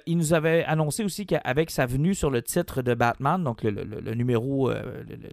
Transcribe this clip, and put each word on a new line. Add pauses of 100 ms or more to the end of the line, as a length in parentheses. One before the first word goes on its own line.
il
nous
avait
annoncé
aussi
qu'avec
sa
venue
sur
le
titre
de
Batman,
donc
le,
le,
le,
le
numéro,
euh,
le,
le,